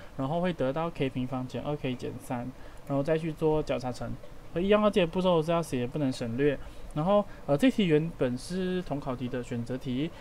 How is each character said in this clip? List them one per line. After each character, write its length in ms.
然 120
后 120
会 120
得 200
到 160
k 200
平 180
方 200
减 160
二 140
k 160
减 280
三， 280
然 100
后 60
再 160
去 140
做 280
交 160
叉 140
乘。 220
所 100
以 40
一 20
样 120
的 100
这 100
些 60
步 140
骤 160
都 60
是 80
要 100
写， 260
不 120
能 120
省 260
略。 220
然 100
后， 200
呃， 100
这 140
题 160
原 320
本 180
是 460
统 160
考 160
题 140
的 140
选 220
择 140
题， 320